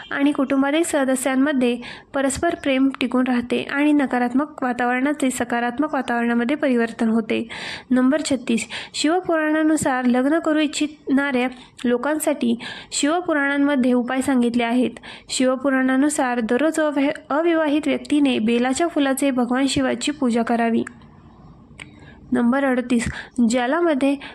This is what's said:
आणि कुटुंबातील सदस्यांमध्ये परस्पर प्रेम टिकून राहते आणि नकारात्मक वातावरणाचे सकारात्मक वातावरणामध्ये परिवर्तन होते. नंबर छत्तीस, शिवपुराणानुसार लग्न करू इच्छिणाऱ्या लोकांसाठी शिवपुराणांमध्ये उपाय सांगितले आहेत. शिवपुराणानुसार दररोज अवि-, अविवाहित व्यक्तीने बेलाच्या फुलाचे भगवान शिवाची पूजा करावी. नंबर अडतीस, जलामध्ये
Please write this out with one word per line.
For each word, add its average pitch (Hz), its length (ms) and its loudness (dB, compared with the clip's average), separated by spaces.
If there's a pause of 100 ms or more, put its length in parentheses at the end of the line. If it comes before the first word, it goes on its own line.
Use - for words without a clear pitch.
(100)
आणि 285 220 2
कुटुंबातील 277 520 2
सदस्यांमध्ये 262 920 2 (360)
परस्पर 277 400 0
प्रेम 269 340 2 (120)
टिकून 254 260 0
राहते 240 360 -2
आणि 294 300 0
नकारात्मक 254 680 0
वातावरणाचे 254 680 0
सकारात्मक 240 640 -4
वातावरणामध्ये 240 640 0
परिवर्तन 233 520 0
होते. 220 400 -2 (420)
नंबर 254 300 4
छत्तीस, 233 480 -2 (260)
शिवपुराणानुसार 311 1120 0
लग्न 254 340 2
करू 311 200 0
इच्छिणाऱ्या 285 880 0 (360)
लोकांसाठी 247 760 0 (340)
शिवपुराणांमध्ये 285 1000 0
उपाय 247 280 0
सांगितले 240 440 2
आहेत. 233 260 0 (380)
शिवपुराणानुसार 262 1120 0
दररोज 254 400 0
अवि-, 294 400 0 (100)
अविवाहित 311 560 2
व्यक्तीने 262 520 2
बेलाच्या 240 500 2
फुलाचे 277 420 0
भगवान 247 360 0
शिवाची 262 460 0
पूजा 240 300 0
करावी. 233 400 0 (1500)
नंबर 247 320 0
अडतीस, 247 440 0 (420)
जलामध्ये 277 640 2 (180)